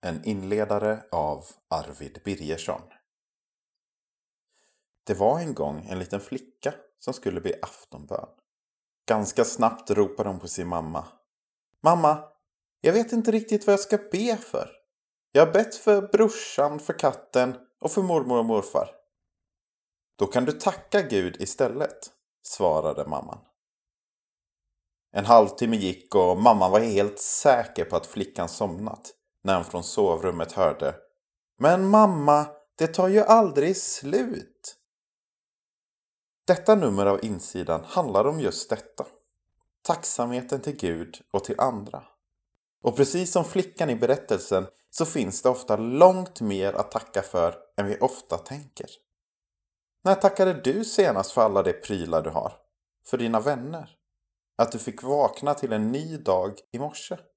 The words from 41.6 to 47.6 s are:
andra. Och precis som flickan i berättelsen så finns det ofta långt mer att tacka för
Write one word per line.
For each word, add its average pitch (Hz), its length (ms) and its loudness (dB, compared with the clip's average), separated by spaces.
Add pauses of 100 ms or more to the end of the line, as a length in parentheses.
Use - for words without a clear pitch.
andra. 113 440 -4 (800)
Och 120 140 0
precis 175 360 0
som 175 120 2
flickan 170 460 -4
i 120 60 -2
berättelsen 113 680 0 (240)
så - 160 -4
finns 117 360 -4
det 127 60 4
ofta 120 280 0
långt 170 640 4
mer 98 320 -2
att - 180 -4
tacka - 320 -4
för 85 340 0 (200)